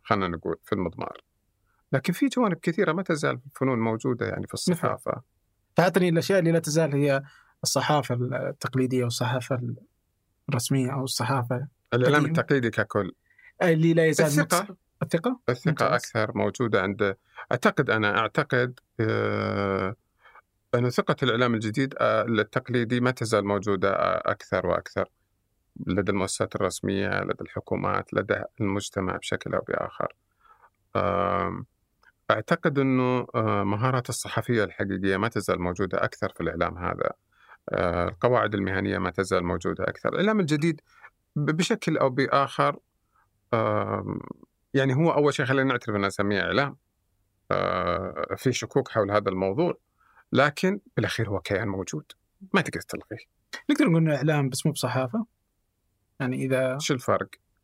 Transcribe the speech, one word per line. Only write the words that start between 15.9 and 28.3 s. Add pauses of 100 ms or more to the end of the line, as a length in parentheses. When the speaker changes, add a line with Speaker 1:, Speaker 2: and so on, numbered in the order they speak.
Speaker 1:
أكثر
موجودة
عند، (360)
أعتقد،
أنا
أعتقد، (200)
آه، (800)
أن
ثقة
الإعلام
الجديد،
آه،
التقليدي
ما
تزال
موجودة،
آه،
أكثر
وأكثر (800)
لدى
المؤسسات
الرسمية،
لدى
الحكومات،
لدى (180)